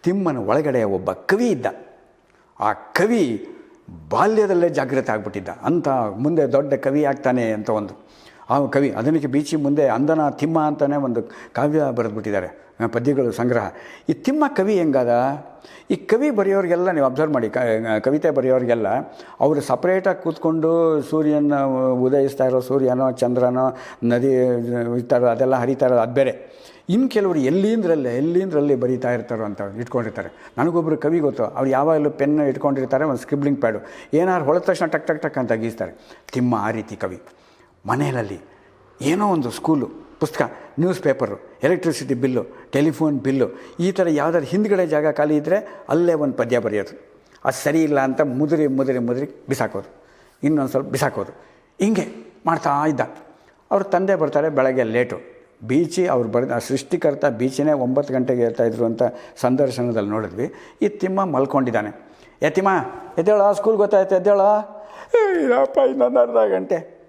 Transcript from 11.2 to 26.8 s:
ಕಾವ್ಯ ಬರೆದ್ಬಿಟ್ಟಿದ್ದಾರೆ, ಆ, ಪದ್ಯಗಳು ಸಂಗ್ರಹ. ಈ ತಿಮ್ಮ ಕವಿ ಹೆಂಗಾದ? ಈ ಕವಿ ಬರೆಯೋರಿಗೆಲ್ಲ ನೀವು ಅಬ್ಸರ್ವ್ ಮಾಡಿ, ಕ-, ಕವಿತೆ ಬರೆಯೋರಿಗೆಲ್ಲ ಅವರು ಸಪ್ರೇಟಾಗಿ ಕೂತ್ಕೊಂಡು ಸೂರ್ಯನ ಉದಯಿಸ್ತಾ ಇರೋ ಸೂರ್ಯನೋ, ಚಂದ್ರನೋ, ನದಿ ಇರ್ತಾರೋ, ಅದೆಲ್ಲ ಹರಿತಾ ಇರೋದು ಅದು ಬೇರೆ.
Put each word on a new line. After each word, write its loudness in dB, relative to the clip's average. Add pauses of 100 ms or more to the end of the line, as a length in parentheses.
ಕಾವ್ಯ 0 (100)
ಬರೆದ್ಬಿಟ್ಟಿದ್ದಾರೆ, -4 (320)
ಆ, -2
ಪದ್ಯಗಳು 0
ಸಂಗ್ರಹ. 0 (380)
ಈ 2
ತಿಮ್ಮ 0
ಕವಿ 0
ಹೆಂಗಾದ? 2 (840)
ಈ 2
ಕವಿ 0
ಬರೆಯೋರಿಗೆಲ್ಲ 2
ನೀವು 2
ಅಬ್ಸರ್ವ್ 0
ಮಾಡಿ, 0
ಕ-, -4 (440)
ಕವಿತೆ 2
ಬರೆಯೋರಿಗೆಲ್ಲ 2 (520)
ಅವರು 2
ಸಪ್ರೇಟಾಗಿ 0
ಕೂತ್ಕೊಂಡು 2
ಸೂರ್ಯನ 2 (300)
ಉದಯಿಸ್ತಾ 2
ಇರೋ 2
ಸೂರ್ಯನೋ, 0
ಚಂದ್ರನೋ, 0 (260)
ನದಿ 2 (640)
ಇರ್ತಾರೋ, 2
ಅದೆಲ್ಲ 2
ಹರಿತಾ 0
ಇರೋದು 4
ಅದು -2
ಬೇರೆ. -2 (280)